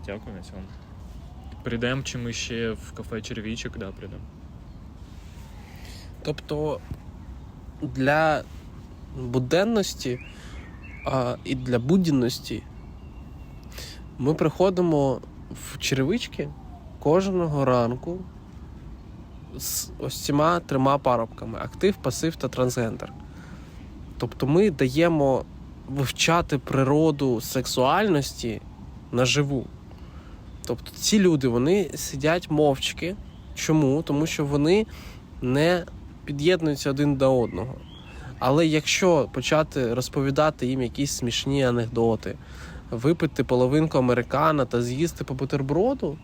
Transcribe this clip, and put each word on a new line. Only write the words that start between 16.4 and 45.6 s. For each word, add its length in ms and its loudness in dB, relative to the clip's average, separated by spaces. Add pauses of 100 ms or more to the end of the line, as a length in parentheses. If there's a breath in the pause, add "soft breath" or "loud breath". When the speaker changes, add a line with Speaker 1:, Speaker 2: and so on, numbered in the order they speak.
Speaker 2:
кожного 680 2
ранку 540 2 (1400)
з 420 -6
ось 260 -6
цими 420 4
трьома 320 4
парубками: 640 0
актив, 340 2
пасив 400 -2
та 120 -4
трансгендер. 640 0 (1040 loud breath)
Тобто 280 -2
ми 240 6
даємо 760 4 (440)
вивчати 680 2
природу 840 4
сексуальності 1200 2 (520)
наживу. 540 2 (1000 loud breath)
Тобто 280 -4
ці 240 4
люди, 300 6
вони 460 4
сидять 560 0
мовчки. 640 2 (380)
Чому? 480 4
Тому 240 2
що 180 -2
вони 420 4 (560 loud breath)
не 420 4 (400)
під'єднуються 680 2
один 260 4
до 240 6
одного. 340 -2 (640 loud breath)
Але 280 4
якщо 680 4
почати 600 2
розповідати 720 2
їм 160 0
якісь 300 -2
смішні 520 0
анекдоти, 720 2 (540 loud breath)
випити 540 0
половинку 540 4
американо 680 4
та 180 0
з'їсти 420 -2
по 100 -6
бутерброду 880 0